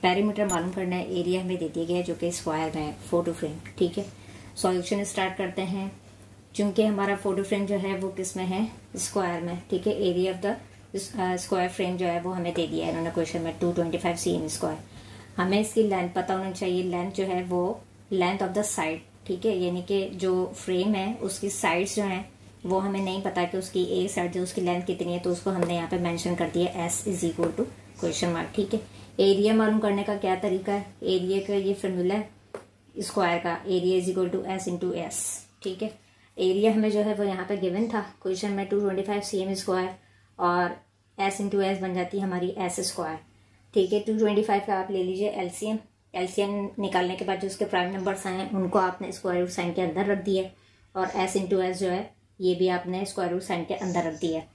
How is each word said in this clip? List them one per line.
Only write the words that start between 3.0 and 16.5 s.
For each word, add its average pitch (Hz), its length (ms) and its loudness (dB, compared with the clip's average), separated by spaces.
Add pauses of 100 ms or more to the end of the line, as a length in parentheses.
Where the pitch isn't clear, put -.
photo 175 240 2
frame, 160 240 -6 (220)
ठीक 175 180 2
है। 196 80 -4 (520)
Solution 185 480 0
start 190 320 -2
करते 190 240 -4 (100)
हैं। 196 200 -4 (640)
चूंकि 202 280 2
हमारा 202 340 2
photo 196 260 0
frame 202 220 0
जो 196 140 0
है 196 200 -2
वो 190 120 -2
किस 185 260 -6
में 185 80 -2
है, 185 200 0 (340)
Square 175 420 -2
में, 175 160 -6 (120)
ठीक 185 180 0
है। - 160 0
Area 180 320 2
of 180 100 -8
the, 208 80 0 (680)
uh, 185 200 0
square 180 320 0
frame 180 260 -2
जो 180 80 0
है 170 160 0
वो 180 100 -4
हमें 175 220 -2
दे 170 140 0
दिया 160 180 -2
है 165 60 0
इन्होंने 165 200 -2
question 165 300 0
में, 165 180 -4
टू 175 140 2
ट्वेंटी 170 240 0
फ़ाइव 175 200 0
सी 175 180 0
एम 160 140 -2
स्क्वायर। 156 380 -4 (500)
हमें 185 220 4
इसकी 220 240 4
length 185 300 2
पता 190 200 0
होनी 190 200 -2